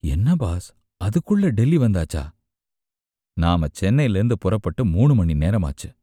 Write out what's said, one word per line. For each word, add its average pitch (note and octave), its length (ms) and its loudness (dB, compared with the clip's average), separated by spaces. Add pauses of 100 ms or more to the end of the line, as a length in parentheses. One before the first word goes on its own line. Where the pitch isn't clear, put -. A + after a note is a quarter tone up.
"என்ன F#2 320 0
பாஸ், F2+ 320 -4 (340)
அதுக்குள்ள F3 480 0
டெல்லி B2 280 2
வந்தாச்சா?" F#2 460 0 (1120)
"நாம E2 320 0 (100)
சென்னையிலேருந்து A2+ 600 0
புறப்பட்டு G2 460 -2
மூணு A2 300 4
மணி E2 180 2
நேரமாச்சு." D#2+ 560 -2 (140)